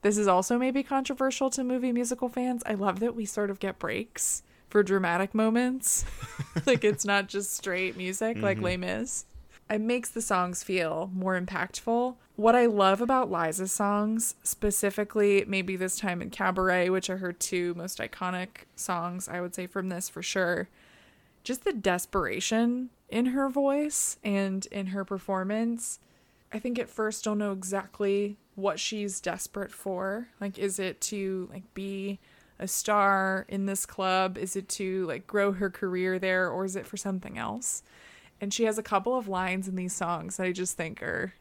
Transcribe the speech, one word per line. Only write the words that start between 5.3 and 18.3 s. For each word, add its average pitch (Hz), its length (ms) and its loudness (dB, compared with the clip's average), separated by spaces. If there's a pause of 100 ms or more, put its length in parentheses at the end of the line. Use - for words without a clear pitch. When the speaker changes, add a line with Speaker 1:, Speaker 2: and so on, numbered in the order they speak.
Speaker 1:
moments. 240 760 2
<laughs> - 40 -10 (520)
Like, 254 180 4
it's - 200 2
not 202 240 2
just 196 260 -4
straight 185 440 -2
music 196 420 -2
like 202 180 2
Speaker 2:
Mm-hmm. 196 60 -2
Speaker 1:
Les 180 140 2
Mis, 185 460 -4 (480)
it 214 80 2
makes 233 300 0
the 226 120 -4
songs 180 400 0
feel 170 520 0
more 185 260 0
impactful. 226 760 -2 (200)
What 226 180 8
I 240 120 8
love 202 340 6
about 254 300 4
Liza's 175 420 0
songs, 208 680 0
specifically 202 1040 2
maybe 190 300 -2
this 185 220 -2
time 180 240 -2
in - 80 -6
Cabaret, 185 600 2
which 185 200 0
are 190 80 -2
her 180 140 -4
two 175 420 -2
most 175 240 -8
iconic 180 500 -4 (280)